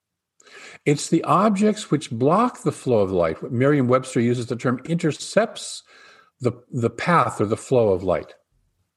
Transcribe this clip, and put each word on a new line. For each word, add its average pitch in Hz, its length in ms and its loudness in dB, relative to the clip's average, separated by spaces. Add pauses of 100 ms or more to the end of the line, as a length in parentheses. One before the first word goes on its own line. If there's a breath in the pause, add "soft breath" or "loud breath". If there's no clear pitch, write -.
(840 loud breath)
It's 147 220 0
the - 160 2
objects 202 680 0
which 147 180 -2
block 165 540 0
the 147 80 0
flow 117 300 0
of 95 100 0
light. 85 400 0
Merriam-Webster 127 680 2
uses 120 260 0
the 120 80 -6
term 123 300 -4
intercepts - 1000 -4 (560 soft breath)
the, 123 120 0 (200)
the 113 180 -2
path 156 500 0
or 110 60 2
the 107 100 -2
flow 113 380 2
of 92 100 -2
light 85 300 -2 (640)